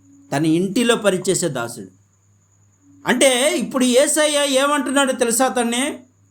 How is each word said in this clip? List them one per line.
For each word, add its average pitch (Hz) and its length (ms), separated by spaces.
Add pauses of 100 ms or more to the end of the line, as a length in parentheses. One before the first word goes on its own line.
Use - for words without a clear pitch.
(300)
తన 156 160
ఇంటిలో 196 500
పనిచేసే 185 520
దాసుడు. 117 500 (1080)
అంటే 269 520
ఇప్పుడు 254 260
యేసయ్య 294 640 (140)
ఏమంటున్నాడో 277 520
తెలుసా 240 320
అతన్ని? 247 540 (320)